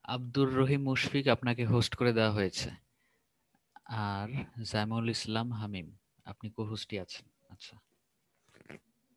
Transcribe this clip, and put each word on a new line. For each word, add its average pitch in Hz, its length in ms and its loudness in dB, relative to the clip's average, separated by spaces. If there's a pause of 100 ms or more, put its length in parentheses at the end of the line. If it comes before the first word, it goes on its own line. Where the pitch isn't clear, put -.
আব্দুর 127 480 2
রহিম 135 280 4
মুশফিক, 135 460 2
আপনাকে 120 360 4
host 113 300 4
করে 123 180 4
দেওয়া 110 180 4
হয়েছে। 98 400 0 (1120)
আর 104 440 -4 (360)
জাইমুল 113 460 0
ইসলাম 113 420 -2
হামিম, 104 440 -8 (280)
আপনি 104 260 -12
co-host-ই 107 480 -8
আছেন। - 300 -12 (200)
আচ্ছা। - 320 -20 (1400)